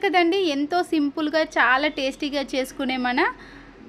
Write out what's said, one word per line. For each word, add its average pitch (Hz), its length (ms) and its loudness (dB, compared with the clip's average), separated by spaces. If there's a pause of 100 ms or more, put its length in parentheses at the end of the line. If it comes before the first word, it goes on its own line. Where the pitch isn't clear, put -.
కదండి, 359 340 4 (160)
ఎంతో 294 240 0 (140)
సింపుల్గా 302 500 0 (140)
చాలా 262 320 4 (100)
టేస్టీగా 277 440 -4 (100)
చేసుకునే 262 440 -4 (100)
మన 247 140 0 (680)